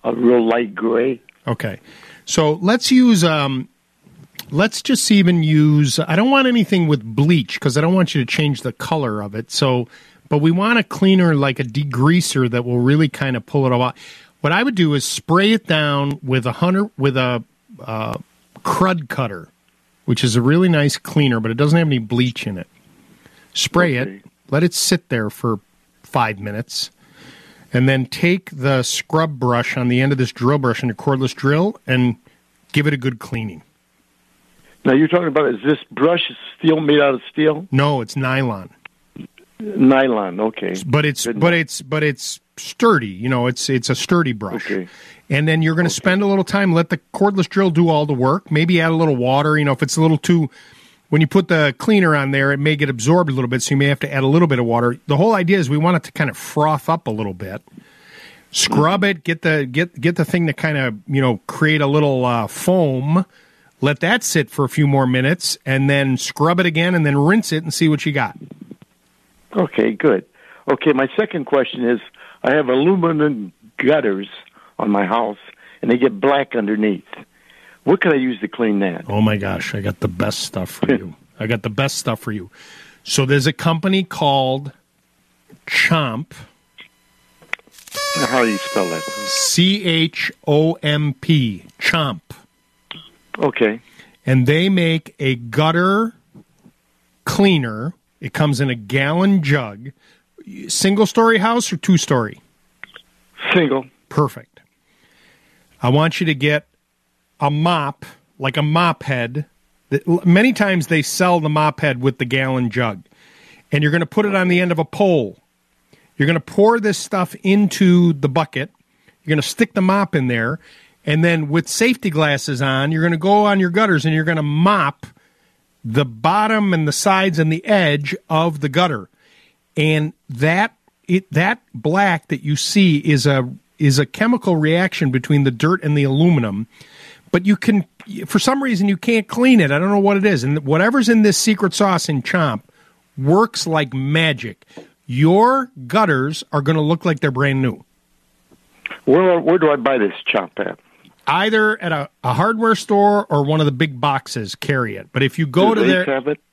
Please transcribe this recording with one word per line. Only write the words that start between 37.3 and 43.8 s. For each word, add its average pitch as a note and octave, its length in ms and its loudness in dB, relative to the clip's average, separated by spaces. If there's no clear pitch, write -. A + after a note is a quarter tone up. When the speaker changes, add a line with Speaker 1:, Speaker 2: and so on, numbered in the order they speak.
Speaker 1:
steel? D#3 400 0
Speaker 2:
No, C#3 300 2
it's A2+ 160 -10
nylon. B2+ 540 -4
Speaker 1:
Nylon, C3 800 2
okay. G#2+ 340 -4
Speaker 2:
But D3 180 0
it's, C#3+ 220 -4
Speaker 1:
Good A#2 140 -4
Speaker 2:
but E3+ 120 2
Speaker 1:
enough. E3+ 100 0
Speaker 2:
it's, - 200 -10
but D3+ 220 -4
it's - 360 -6
sturdy. E3+ 520 0
You G2 200 -6
know, B2+ 200 0
it's, - 200 -6
it's C3 220 -2